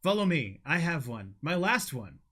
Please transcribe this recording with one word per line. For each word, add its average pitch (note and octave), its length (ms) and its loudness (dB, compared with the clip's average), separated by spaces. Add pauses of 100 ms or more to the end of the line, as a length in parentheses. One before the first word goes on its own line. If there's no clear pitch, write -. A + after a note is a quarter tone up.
Follow G3+ 220 4
me. C#3+ 400 2
I D#3+ 140 2
have E3 280 0
one. G#2 360 -10
My D#3+ 100 -2
last F#3 400 0
one. G2 280 -10 (100)